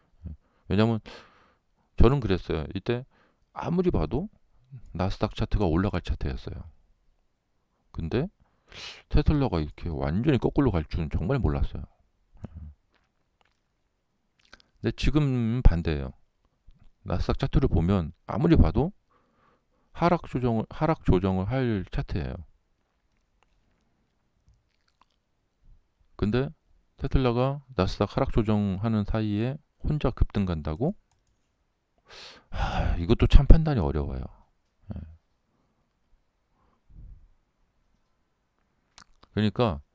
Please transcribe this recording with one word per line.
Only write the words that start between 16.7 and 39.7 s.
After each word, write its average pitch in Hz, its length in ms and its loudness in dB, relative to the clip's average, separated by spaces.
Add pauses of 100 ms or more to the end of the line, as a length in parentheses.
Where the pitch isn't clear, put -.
나스닥 95 340 -2
차트를 139 300 2
보면 85 440 0 (140)
아무리 160 300 2
봐도 127 360 4 (1000)
하락 170 360 0
조정을, 120 400 -2
하락 156 360 -4
조정을 95 440 2
할 117 420 -2
차트예요. - 440 -6 (3750)
근데 120 320 0 (480)
테슬라가 131 680 0 (140)
나스닥 95 400 -2
하락 131 160 -2
조정하는 104 720 0
사이에 110 520 -2 (220)
혼자 151 320 -2
급등 - 340 0
간다고? 87 520 -4 (1500)
아, - 460 -2
이것도 85 300 2
참 143 200 8
판단이 156 340 8
어려워요. 71 420 -4 (720)
예. - 60 -10 (4000)
그러니까 104 480 0 (140)